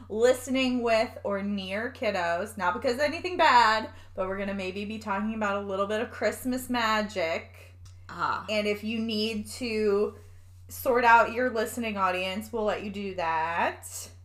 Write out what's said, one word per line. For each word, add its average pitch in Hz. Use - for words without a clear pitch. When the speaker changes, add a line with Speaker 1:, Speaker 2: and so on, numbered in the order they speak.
Speaker 1:
listening 247
with 233
or 202
near 202
kiddos. 190
Not 190
because 240
of 254
anything 339
bad, 240
but 190
we're 190
gonna 196
maybe 196
be 214
talking 214
about 202
a 202
little 196
bit 214
of 226
Christmas 247
magic. 214
Speaker 2:
Ah. -
Speaker 1:
And 214
if 208
you 220
need 214
to 214
sort 247
out 226
your 247
listening 226
audience, 185
we'll 220
let 196
you 208
do 196
that. 165